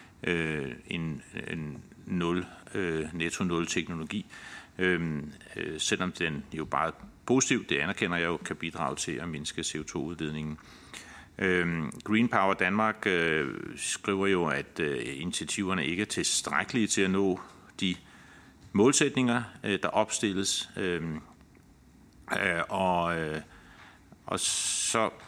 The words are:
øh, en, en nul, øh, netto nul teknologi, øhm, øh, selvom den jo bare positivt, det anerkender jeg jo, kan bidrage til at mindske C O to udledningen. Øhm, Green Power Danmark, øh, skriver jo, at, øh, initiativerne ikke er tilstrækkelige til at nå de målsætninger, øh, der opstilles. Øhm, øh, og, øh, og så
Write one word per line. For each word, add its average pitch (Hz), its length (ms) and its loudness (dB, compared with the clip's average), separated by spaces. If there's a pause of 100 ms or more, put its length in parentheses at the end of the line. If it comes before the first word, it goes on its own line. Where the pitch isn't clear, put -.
(240)
øh, 78 480 0 (160)
en, 80 340 -4 (300)
en 76 320 -8 (220)
nul, 87 400 0 (280)
øh, 80 400 -2
netto 82 300 -2
nul 85 240 2
teknologi, 85 580 -4 (520)
øhm, 82 560 0 (220)
øh, 80 240 -6
selvom 92 320 0
den 76 320 -2 (100)
jo 78 120 -4
bare 73 260 0 (340)
positivt, 127 440 4
det 71 80 2
anerkender 87 400 0
jeg 85 80 2
jo, 85 120 0
kan - 180 -6
bidrage 80 400 -4
til - 160 -4
at 76 180 -4
mindske 76 340 -6
C - 160 -4
O 76 40 -6
to 78 200 -4
udledningen. 78 540 -4 (800)
Øhm, 87 540 2 (120)
Green 110 240 4
Power 98 260 4
Danmark, 104 540 2
øh, 80 460 2 (240)
skriver 98 500 0
jo, 92 180 4
at, 73 340 -2
øh, 71 220 0 (200)
initiativerne 90 640 -2
ikke 87 160 0
er 104 40 0
tilstrækkelige 98 840 0
til - 140 2
at 95 100 4
nå 95 280 4 (400)
de 92 160 0 (800)
målsætninger, 123 680 4 (200)
øh, 101 200 2
der 92 60 2
opstilles. 98 880 0
Øhm, 82 440 -2 (1120)
øh, 90 380 2
og, 87 480 2
øh, 78 240 -2 (840)
og - 140 -2
så - 680 2 (180)